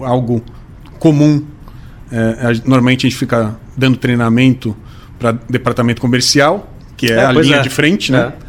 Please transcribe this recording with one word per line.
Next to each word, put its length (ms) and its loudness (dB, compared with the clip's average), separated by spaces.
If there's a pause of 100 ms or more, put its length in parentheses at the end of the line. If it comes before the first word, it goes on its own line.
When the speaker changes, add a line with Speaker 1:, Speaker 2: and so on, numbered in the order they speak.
Speaker 1:
algo 420 -2 (560)
comum. 460 4 (680)
Eh, 300 0
a, 280 -2
normalmente 380 2
a 40 2
gente 80 -8
fica 360 -2 (220)
dando 220 2
treinamento 760 2 (440)
pra 140 0 (160)
departamento 520 -2
comercial, 680 0 (260)
que 100 -4
é 100 2
Speaker 2:
É, 100 4
Speaker 1:
a 60 2
Speaker 2:
pois 140 4
Speaker 1:
linha 120 4
Speaker 2:
é. 40 2
Speaker 1:
de 80 -2
frente, 420 0
né? 200 0 (160)